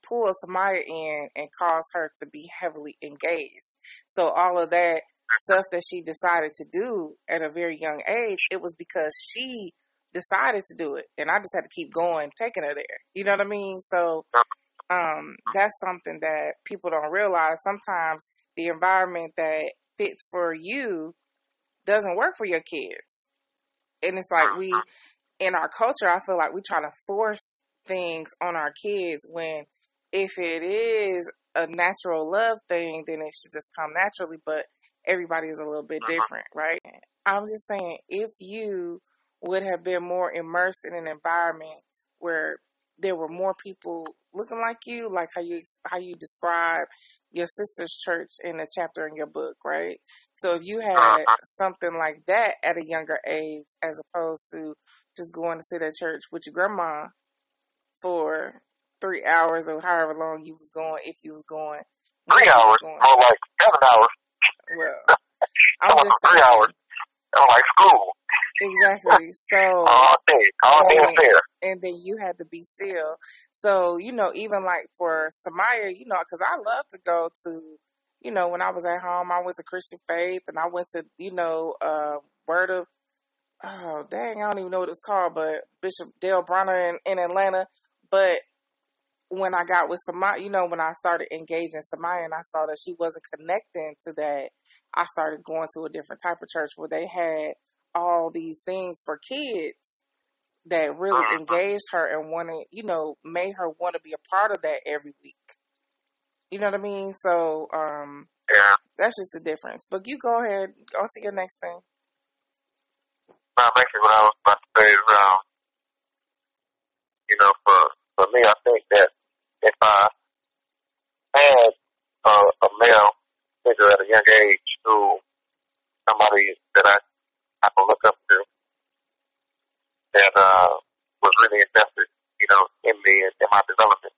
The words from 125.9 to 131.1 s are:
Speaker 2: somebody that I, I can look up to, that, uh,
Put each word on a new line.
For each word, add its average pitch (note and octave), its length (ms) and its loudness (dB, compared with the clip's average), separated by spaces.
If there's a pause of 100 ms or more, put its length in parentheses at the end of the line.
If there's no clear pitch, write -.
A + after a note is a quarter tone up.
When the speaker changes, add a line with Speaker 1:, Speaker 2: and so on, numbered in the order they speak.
Speaker 2:
somebody G#2 460 4 (200)
that G2 120 -6
I, G2+ 100 6 (640)
I G#2 120 4
can F#2+ 120 2
look - 180 2
up G#2+ 100 6 (140)
to, F#2 80 6 (1800)
that, G2 220 6
uh, F#2+ 340 8 (520)